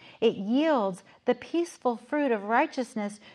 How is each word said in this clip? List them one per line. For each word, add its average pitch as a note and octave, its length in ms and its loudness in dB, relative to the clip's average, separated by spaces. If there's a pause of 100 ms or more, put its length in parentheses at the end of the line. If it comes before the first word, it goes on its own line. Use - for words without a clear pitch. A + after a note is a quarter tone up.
(240)
it A3+ 140 4
yields A3 680 0 (220)
the A#3+ 80 2
peaceful C4 600 -4
fruit C#4+ 360 -2
of G3+ 120 -2
righteousness A3+ 760 -2 (140)